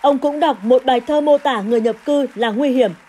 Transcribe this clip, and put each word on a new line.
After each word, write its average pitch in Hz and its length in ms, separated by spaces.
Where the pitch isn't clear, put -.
Ông 285 180
cũng 294 220
đọc 294 220
một 247 220
bài 254 160
thơ 294 200
mô 294 180
tả 254 240
người 226 180
nhập 220 240
cư 285 300
là 226 160
nguy 262 200
hiểm. 247 200